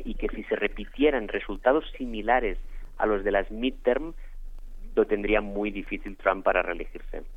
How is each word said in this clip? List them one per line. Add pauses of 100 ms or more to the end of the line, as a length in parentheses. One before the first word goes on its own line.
y
que
si
se
repitieran
resultados (120)
similares (400)
a
los
de
las
midterm, (840)
lo
tendría
muy
difícil
Trump
para
reelegirse. (160)